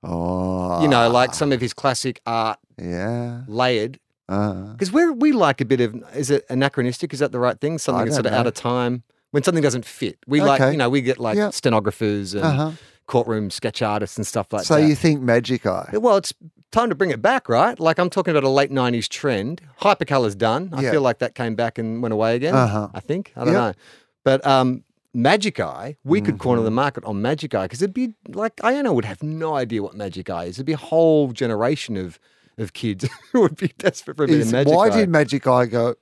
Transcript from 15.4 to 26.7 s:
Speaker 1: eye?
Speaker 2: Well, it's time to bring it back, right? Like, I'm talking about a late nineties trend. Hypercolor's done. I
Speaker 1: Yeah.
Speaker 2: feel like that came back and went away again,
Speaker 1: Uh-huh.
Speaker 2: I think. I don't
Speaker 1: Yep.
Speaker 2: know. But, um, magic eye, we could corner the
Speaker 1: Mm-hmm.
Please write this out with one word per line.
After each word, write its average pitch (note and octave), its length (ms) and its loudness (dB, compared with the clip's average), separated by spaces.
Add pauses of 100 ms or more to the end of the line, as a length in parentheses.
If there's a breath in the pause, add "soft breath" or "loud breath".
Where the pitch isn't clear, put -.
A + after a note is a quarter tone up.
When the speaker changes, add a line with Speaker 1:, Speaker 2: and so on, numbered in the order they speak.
Speaker 1:
eye? F#2 280 -2
Speaker 2:
Well, G#3+ 220 4
it's - 160 -2 (400)
time A#3 160 2
to F#3+ 60 0
bring F3 160 -2
it A2+ 120 -4
back, A#3+ 260 0
right? E3 300 2
Like, D#3+ 200 2
I'm F3+ 120 2
talking F3+ 220 -2
about D3 120 2
a C3+ 40 2
late C#3 220 2
nineties B2 380 0
trend. B2+ 520 -4 (220)
Hypercolor's C#3 520 2
done. A#2 380 0
I C3+ 100 -4
Speaker 1:
Yeah. C3 100 0
Speaker 2:
feel D3+ 100 2
like B2 160 2
that A#2+ 160 -4
came A#2 200 -4
back A#2 240 -4
and A2+ 240 -6
went A2+ 100 -2
away A2+ 240 2
again, C#3 180 -2
Speaker 1:
Uh-huh. G#2+ 400 2
Speaker 2:
I F#2+ 60 -10
think. F3 360 -6
I B2 80 -8
don't D#3+ 100 2
Speaker 1:
Yep. G#3 80 2
Speaker 2:
know. G#2+ 100 -2 (520 soft breath)
But, C3+ 220 2
um, B2+ 360 2 (320)
magic F#3 460 2
eye, F2+ 440 -6
we E3+ 160 2
could E3 180 0
corner A#2+ 240 2
the A2 60 2
Speaker 1:
Mm-hmm. A2 80 0